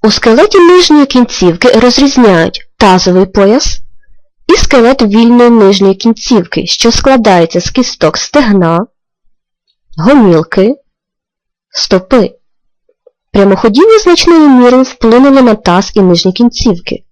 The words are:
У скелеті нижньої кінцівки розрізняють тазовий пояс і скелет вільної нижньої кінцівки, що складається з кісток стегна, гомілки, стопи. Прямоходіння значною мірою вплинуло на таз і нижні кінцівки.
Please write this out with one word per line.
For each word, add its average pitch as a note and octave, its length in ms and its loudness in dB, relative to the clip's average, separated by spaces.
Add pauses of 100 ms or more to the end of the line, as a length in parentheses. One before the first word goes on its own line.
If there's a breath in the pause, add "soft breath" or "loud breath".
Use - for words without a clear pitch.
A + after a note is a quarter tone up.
У G#3+ 100 -2
скелеті E4 480 0
нижньої E4+ 460 4
кінцівки A3+ 720 -2
розрізняють A#3+ 800 0 (160)
тазовий F#3 480 0
пояс G3+ 540 -2 (760)
і - 40 2
скелет B3+ 440 0
вільної A#3 480 2
нижньої G3 460 2
кінцівки, A3 680 -4
що - 260 -2
складається F#3+ 720 0
з - 80 -10
кісток - 480 -4
стегна, F#3+ 600 -2 (1200)
гомілки, G3 760 0 (920)
стопи. F#3+ 640 -4 (1000)
Прямоходіння A3+ 680 0
значною E4+ 500 2
мірою B3+ 340 2
вплинуло C4 580 0
на A3+ 140 2
таз F#3 400 -4
і G#3+ 60 0
нижні F3+ 320 0
кінцівки. - 800 -4